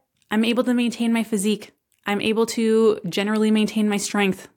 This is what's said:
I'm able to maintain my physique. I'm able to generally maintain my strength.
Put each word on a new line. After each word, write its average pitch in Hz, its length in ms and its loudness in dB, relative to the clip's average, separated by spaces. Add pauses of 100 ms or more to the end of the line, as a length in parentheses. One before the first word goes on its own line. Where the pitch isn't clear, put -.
(300)
I'm 220 140 2
able 233 200 0
to 247 100 0
maintain 233 400 0
my 226 80 0
physique. 208 480 -2 (340)
I'm 202 160 -2
able 220 260 0
to 220 600 2
generally 214 420 0
maintain 214 380 0
my 202 80 0
strength. 202 600 -2